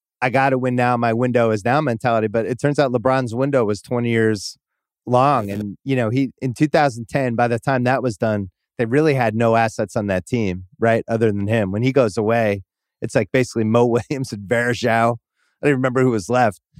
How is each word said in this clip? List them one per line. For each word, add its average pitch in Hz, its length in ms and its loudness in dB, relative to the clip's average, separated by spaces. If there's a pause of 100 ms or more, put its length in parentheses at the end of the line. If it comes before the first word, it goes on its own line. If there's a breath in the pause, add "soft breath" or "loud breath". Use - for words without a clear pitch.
(200)
"I 127 100 0
gotta 135 280 2
win 123 180 -2
now, 123 200 2
my 117 160 0
window 120 380 2
is 104 140 -2
now" 131 160 2
mentality. 117 480 0
But 110 180 -2
it 123 140 -6
turns 143 180 0
out 135 140 2
LeBron's 127 420 0
window 135 300 0
was 104 180 -2
twenty 120 280 -4
years 110 460 0 (500)
long. 123 440 2
And, 101 340 -8
you 135 120 -2
know, 113 140 0
he, 131 200 -2 (100)
in 127 140 -4
two 151 140 0
thousand 135 400 0
ten, 127 260 -2
by 120 140 0
the 117 100 -2
time 127 260 -2
that 127 180 0
was 120 140 -4
done, 107 340 -2 (280)
they 117 80 0
really 147 280 2
had 117 200 0
no 113 220 2
assets 113 400 -2
on 104 100 -2
that 92 200 -2
team, 95 380 -4 (140)
right, 113 300 2
other 113 240 0
than 101 160 -4
him. 107 240 0
When 107 100 -2
he 131 100 0
goes 123 240 2
away, 107 460 0 (380)
it's, - 160 -8
like, 185 160 0
basically 120 320 0
Mo 117 220 4
<laughs> 120 240 -2
Williams 135 220 -6
and 101 160 -12
Varejao. 117 680 0
I - 500 -10
don't 147 40 4
even 139 80 2
remember 127 240 0
who 127 80 4
was 104 180 -2
left. 120 320 0 (200 soft breath)